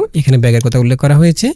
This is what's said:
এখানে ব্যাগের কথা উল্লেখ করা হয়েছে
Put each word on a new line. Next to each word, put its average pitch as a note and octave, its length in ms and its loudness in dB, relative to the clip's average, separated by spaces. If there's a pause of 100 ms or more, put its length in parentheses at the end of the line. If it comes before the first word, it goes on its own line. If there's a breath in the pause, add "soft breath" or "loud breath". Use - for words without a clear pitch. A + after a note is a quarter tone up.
(140)
এখানে C3+ 240 0
ব্যাগের A#2 220 0
কথা B2+ 180 -2
উল্লেখ B2 220 0
করা C#3+ 160 2
হয়েছে E3+ 400 0